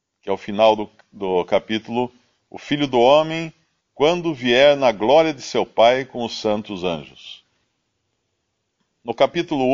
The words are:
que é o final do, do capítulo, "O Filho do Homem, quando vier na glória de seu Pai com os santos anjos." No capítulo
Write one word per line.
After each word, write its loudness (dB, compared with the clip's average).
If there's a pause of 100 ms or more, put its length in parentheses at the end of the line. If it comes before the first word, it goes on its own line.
(220)
que -10
é -2
o -6
final 2
do, -8 (240)
do -4
capítulo, -4 (380)
"O -20
Filho -4
do 0
Homem, 2 (420)
quando -2
vier 4
na 2
glória 2
de -20
seu -4
Pai 2
com -10
os -10
santos -6
anjos." -10 (1600)
No -10
capítulo -2